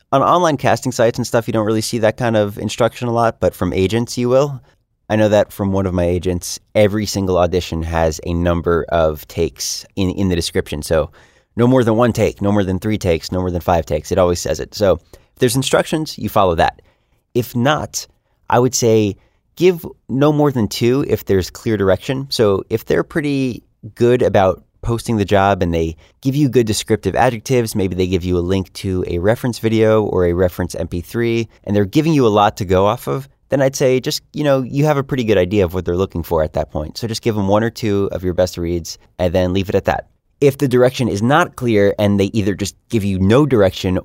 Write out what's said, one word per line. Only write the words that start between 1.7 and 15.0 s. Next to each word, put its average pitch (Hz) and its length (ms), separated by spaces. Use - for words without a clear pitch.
see 117 160
that 107 200
kind 117 200
of 104 220
instruction 117 480
a 120 40
lot, 117 280
but - 160
from 90 180
agents, 104 420
you 123 140
will. 131 320
I 107 80
know 107 100
that 101 240
from 98 220
one 95 120
of 90 80
my 90 120
agents, 87 540
every 107 300
single 95 320
audition 85 460
has 80 420
a 87 80
number 85 560
of 80 380
takes - 580
in, 95 140
in 95 180
the 90 60
description. 82 460
So 78 300
no 117 100
more 127 160
than 110 140
one 117 160
take, 101 280
no 101 120
more 104 100
than 92 160
three 107 180
takes, 85 340
no 92 100
more 92 100
than 87 100
five 85 240
takes. 76 260
It 87 60
always 87 220
says - 220
it. - 120
So 98 200